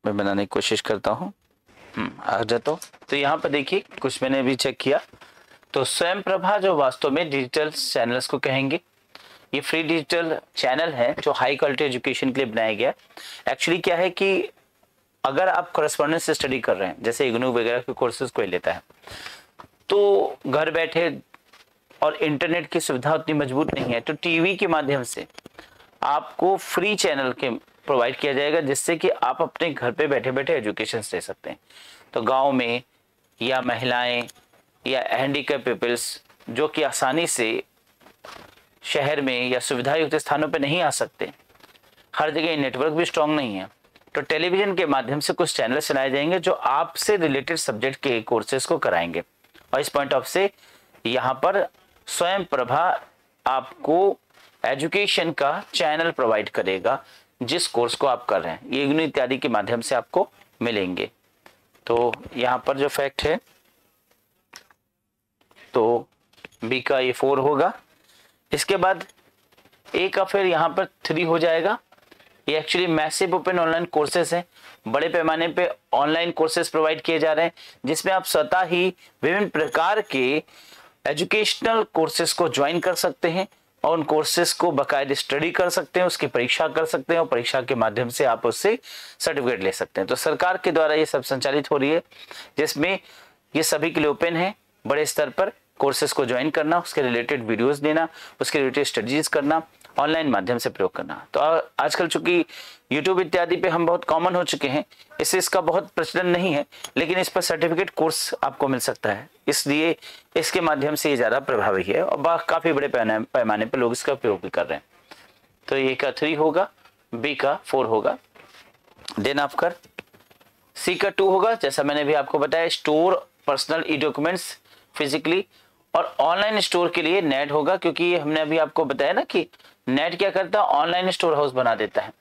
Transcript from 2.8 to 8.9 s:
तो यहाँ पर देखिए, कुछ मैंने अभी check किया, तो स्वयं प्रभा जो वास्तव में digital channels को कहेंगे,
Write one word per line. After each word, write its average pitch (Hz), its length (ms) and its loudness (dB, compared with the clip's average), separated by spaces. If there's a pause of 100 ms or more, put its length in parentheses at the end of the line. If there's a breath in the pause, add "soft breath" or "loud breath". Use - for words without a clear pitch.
तो 147 60 0
यहाँ 143 220 2
पर 156 120 -4
देखिए, 143 340 -2 (180)
कुछ - 220 -2
मैंने 135 160 0
अभी 131 160 2
check 127 220 -4
किया, 139 220 2 (720 loud breath)
तो 139 100 2
स्वयं 180 380 0
प्रभा 190 360 0
जो 190 180 2
वास्तव 139 360 2
में 160 180 0
digital 139 400 -2
channels 123 580 -2
को 139 100 -4
कहेंगे, 135 420 -2 (760 loud breath)